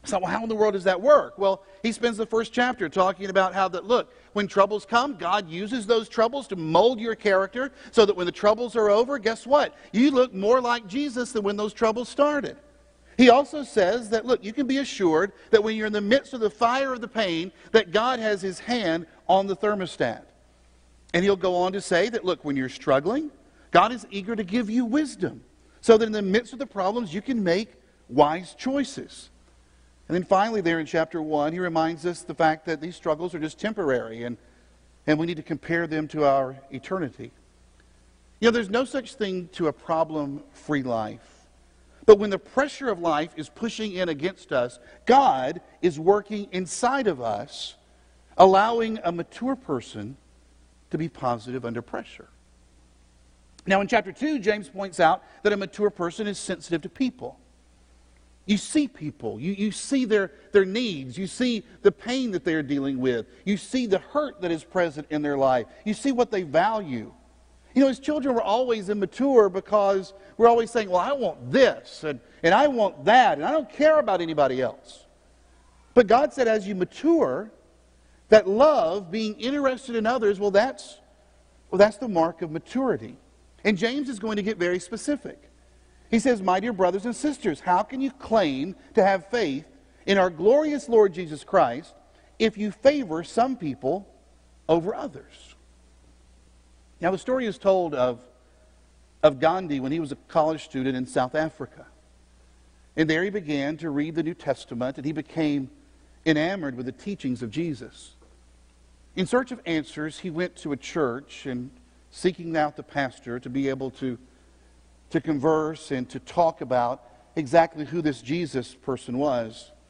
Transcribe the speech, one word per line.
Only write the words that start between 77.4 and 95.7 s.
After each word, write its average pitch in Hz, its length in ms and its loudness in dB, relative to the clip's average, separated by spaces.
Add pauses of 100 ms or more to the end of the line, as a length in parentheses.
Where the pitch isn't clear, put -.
that 208 180 8
love, 196 600 2
being 214 300 -4
interested 262 560 -4
in 220 100 -2
others, 220 340 0
well, 202 120 0
that's, 220 480 0 (720)
well, 185 80 -2
that's 214 180 6
the 254 100 -8
mark 170 360 -2
of 156 80 -8
maturity. 156 680 -4 (460)
And 208 120 2
James 240 320 -4
is 233 120 -8
going 196 160 -6
to 202 80 -4
get 208 140 -4
very 175 220 -2
specific. - 640 -8 (720)
He 226 80 4
says, 233 240 2
"My 185 160 2
dear 233 140 -4
brothers 185 320 0
and 240 100 -4
sisters, 247 440 -4
how 180 220 2
can 262 200 -6
you 269 100 -4
claim 175 640 -2 (180)
to 214 100 4
have 196 260 2
faith 165 360 -2 (400)
in 196 140 4
our 185 100 4
glorious 262 580 2
Lord 214 240 6
Jesus 156 320 -10
Christ 143 520 0 (420)
if 220 180 2
you 208 140 -6
favor 190 540 0
some 254 320 0
people 151 520 -4 (640)
over 165 240 2
others?" - 640 -14 (1500)